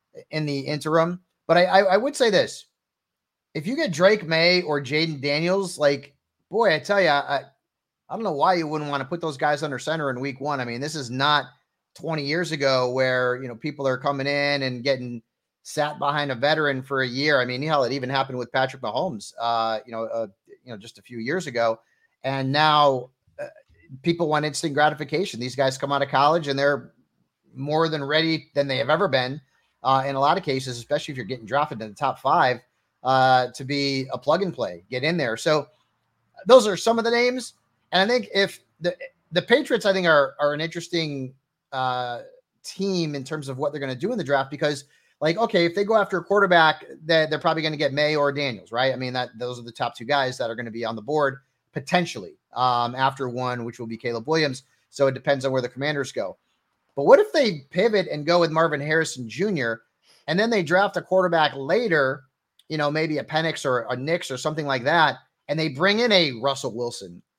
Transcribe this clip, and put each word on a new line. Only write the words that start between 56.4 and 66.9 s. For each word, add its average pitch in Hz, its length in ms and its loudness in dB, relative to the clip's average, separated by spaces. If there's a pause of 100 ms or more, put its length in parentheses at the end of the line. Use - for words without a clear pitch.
But 143 100 -2
what 240 140 10
if 427 120 0
they 208 380 0
pivot 202 380 0
and 147 180 -6
go 170 140 4
with 165 120 2
Marvin 160 300 2
Harrison 147 480 -2
Junior, 123 540 -4 (440)
and 160 120 0
then 220 100 2
they 214 140 2
draft 185 340 2
a 165 40 -4
quarterback 170 540 2
later, 143 680 0 (440)
you 156 100 -6
know, 147 120 0
maybe 156 300 -2
a 131 40 -8
Penix 156 400 -2
or 127 260 0
a 127 60 -2
Nix 151 360 -4
or 127 60 -8
something 151 280 -4
like 131 180 -2
that, 151 340 4 (300)
and 151 120 -4
they 160 100 -2
bring 185 300 0
in 240 120 2
a 170 200 4 (100)
Russell 135 340 -2
Wilson 104 460 -10 (180)